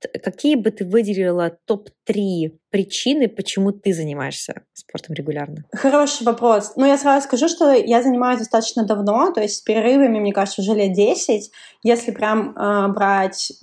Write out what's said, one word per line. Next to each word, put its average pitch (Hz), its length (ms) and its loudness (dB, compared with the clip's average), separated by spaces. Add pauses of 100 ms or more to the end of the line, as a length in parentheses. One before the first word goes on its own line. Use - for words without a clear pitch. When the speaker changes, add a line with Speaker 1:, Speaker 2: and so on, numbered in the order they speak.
(240)
Speaker 1:
какие 285 320 0
бы 214 140 -2
ты 208 140 -6
выделила 180 680 0 (160)
топ-три 196 920 -4 (120)
причины, 240 580 -2
почему 196 440 -4
ты 202 220 -4
занимаешься 143 680 -8 (120)
спортом - 400 -14
регулярно? 147 580 -8
Speaker 2:
Хороший 277 520 0
вопрос. 233 520 2
Ну, 262 100 4
я 277 120 6
сразу 277 280 2
скажу, 262 220 2
что 330 240 4
я 233 300 4
занимаюсь 247 380 2
достаточно 226 440 -2
давно, 208 480 0
то - 100 -4
есть 208 160 -4
с - 20 -18
перерывами, 233 600 2
мне 202 120 0
кажется, 196 300 -2
уже 202 120 0
лет 202 200 2
десять, 208 560 0 (340)
если 233 280 0
прям, 214 460 -2
э, 202 300 0
брать 196 640 0 (100)